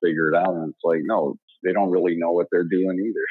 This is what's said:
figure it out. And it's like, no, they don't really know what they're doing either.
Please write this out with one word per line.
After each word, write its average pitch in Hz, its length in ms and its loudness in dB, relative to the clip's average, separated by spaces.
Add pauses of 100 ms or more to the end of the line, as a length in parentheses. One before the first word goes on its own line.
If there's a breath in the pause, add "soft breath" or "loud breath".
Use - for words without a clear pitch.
figure 80 280 2
it 80 40 2
out. 90 200 2
And 80 160 -6
it's - 140 -18
like, 82 200 2
no, 80 320 -2 (260)
they 90 120 0
don't 98 160 2
really 87 260 2
know 85 160 0
what 87 180 0
they're 90 140 2
doing 92 340 0
either. 104 320 -4